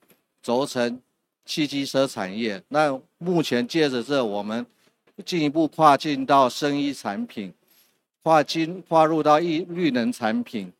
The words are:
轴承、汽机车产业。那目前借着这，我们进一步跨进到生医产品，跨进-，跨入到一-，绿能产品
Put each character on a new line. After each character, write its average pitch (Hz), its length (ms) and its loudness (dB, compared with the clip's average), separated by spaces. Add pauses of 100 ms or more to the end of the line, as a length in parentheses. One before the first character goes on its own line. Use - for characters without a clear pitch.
(400)
轴 123 240 -2
承、 123 360 -4 (440)
汽 151 220 -4
机 139 180 -4
车 135 220 0
产 98 320 -8
业。 107 300 -6
那 143 300 0 (200)
目 170 240 0
前 123 240 0
借 151 240 0
着 123 120 -4
这， 135 220 -2
我 104 180 -4
们 110 220 -6 (640)
进 175 160 -2
一 147 60 2
步 156 200 2
跨 151 280 6
进 135 280 -4
到 135 240 4
生 143 300 -2
医 143 160 -4
产 113 320 -8
品， 98 260 -12 (720)
跨 160 200 4
进-， 165 460 -6
跨 160 160 4
入 156 180 2
到 151 180 6
一-， 170 180 -2 (100)
绿 170 220 0
能 123 220 0
产 117 320 -2
品 95 360 -10